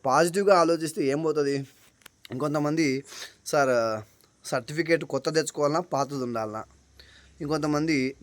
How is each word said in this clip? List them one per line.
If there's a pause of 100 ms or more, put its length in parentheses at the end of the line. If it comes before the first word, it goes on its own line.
పాజిటివ్గా
ఆలోచిస్తే
ఏం
పోతుంది? (640)
ఇంకొంతమంది, (420)
"సార్, (460)
సర్టిఫికేట్
కొత్త
తెచ్చుకోవాలన్నా,
పాతది
ఉండాలన్నా?" (800)
ఇంకొంతమంది,